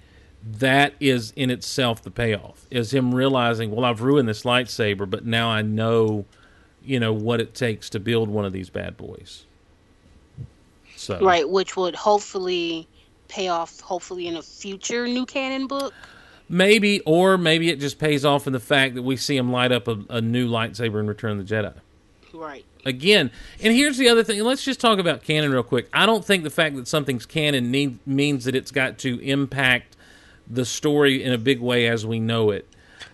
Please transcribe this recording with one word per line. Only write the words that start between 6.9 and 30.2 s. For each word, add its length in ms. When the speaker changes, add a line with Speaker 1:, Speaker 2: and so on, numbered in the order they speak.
Speaker 1:
know, 120
what 280
it 140
takes 360
to 100
build 300
one 160
of 80
these 160
bad 260
boys." 480
So. 240
Speaker 2:
Right, 280
which 280
would 180
hopefully 960
pay 200
off, 320
hopefully 460
in 100
a 60
future 640
new 200
canon 400
book. 260
Speaker 1:
Maybe, 520
or 360
maybe 340
it 100
just 180
pays 260
off 220
in 60
the 80
fact 340
that 80
we 140
see 200
him 140
light 220
up 160
a, 100
a 120
new 280
lightsaber 520
in 60
Return 320
of 80
the 80
Jedi. 200
Speaker 2:
Right. 320
Speaker 1:
Again, 440
and 120
here's 240
the 100
other 140
thing. 220
Let's 200
just 160
talk 180
about 260
canon 280
real 100
quick. 300
I 140
don't 180
think 200
the 60
fact 260
that 100
something's 400
canon 440
need, 360
means 380
that 100
it's 160
got 280
to 240
impact 760